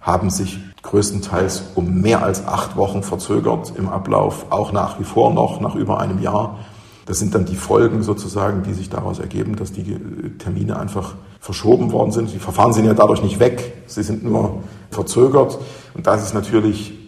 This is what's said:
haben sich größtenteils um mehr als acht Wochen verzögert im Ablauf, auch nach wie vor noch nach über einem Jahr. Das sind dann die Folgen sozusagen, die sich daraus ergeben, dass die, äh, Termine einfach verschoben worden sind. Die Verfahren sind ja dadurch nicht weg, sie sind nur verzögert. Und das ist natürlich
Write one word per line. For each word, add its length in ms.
haben 300
sich 300
größtenteils 920
um 260
mehr 220
als 240
acht 300
Wochen 260
verzögert 760
im 120
Ablauf, 600
auch 200
nach 300
wie 40
vor 300
noch 260
nach 140
über 240
einem 240
Jahr. 380
Das 120
sind 160
dann 100
die 120
Folgen 480
sozusagen, 580
die 100
sich 160
daraus 300
ergeben, 380
dass 160
die, 80
äh, 580
Termine 400
einfach 360
verschoben 500
worden 220
sind. 200
Die 60
Verfahren 340
sind 120
ja 100
dadurch 260
nicht 200
weg, 480
sie 160
sind 180
nur 400
verzögert. 680
Und 120
das 160
ist 120
natürlich 600